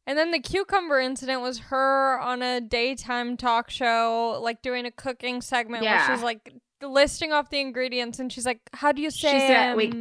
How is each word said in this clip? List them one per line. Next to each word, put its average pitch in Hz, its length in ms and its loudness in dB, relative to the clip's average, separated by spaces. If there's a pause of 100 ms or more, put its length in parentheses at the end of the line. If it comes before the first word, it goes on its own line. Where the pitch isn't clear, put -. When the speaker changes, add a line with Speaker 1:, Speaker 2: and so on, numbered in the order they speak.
Speaker 1:
And 277 100 -2
then 330 140 2
the 330 80 0
cucumber 349 600 0
incident 262 420 -2
was 247 180 -6
her 269 600 2
on 247 220 -4
a 247 180 -2
daytime 240 800 -4
talk 240 320 0
show, 226 720 0
like, 233 200 -4
doing 247 240 -4
a 240 60 -10
cooking 247 500 -8
segment 233 420 -4
where 214 100 2
Speaker 2:
Yeah. 156 200 4
Speaker 1:
she's, 233 100 -2
like, 233 300 -6 (280)
listing 285 500 2
off 294 200 2
the 285 80 -2
ingredients, 247 580 -4
and 254 160 -6
she's 233 120 -8
like, 240 140 -2 (140)
"How 294 180 2
do 285 120 -2
you 311 80 -2
Speaker 2:
She - 160 -2
said, 262 480 6
we, 220 160 2
Speaker 1:
say, 233 100 -6